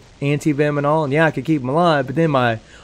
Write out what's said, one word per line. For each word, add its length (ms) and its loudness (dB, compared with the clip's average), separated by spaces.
Anti-Venom 580 0
and 60 0
all, 200 2
and 80 -4
yeah, 120 2
I 60 2
could 140 -6
keep 160 0
'em 80 -4
alive, 380 2
but 80 -8
then 160 2
my 280 0